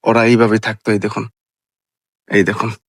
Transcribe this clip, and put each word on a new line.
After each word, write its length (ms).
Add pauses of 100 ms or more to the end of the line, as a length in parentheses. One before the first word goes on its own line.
ওরা 200
এইভাবেই 420
থাকতো। 260
এই 120
দেখুন, 200 (1040)
এই 160
দেখুন 260 (180)